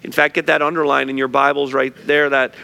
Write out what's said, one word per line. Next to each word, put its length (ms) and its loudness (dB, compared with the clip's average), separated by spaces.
In 100 -14
fact, 240 0
get 120 -2
that 140 2
underlined 480 0
in 80 -6
your 120 -2
Bibles 420 0
right 220 -2
there, 240 2
that 240 0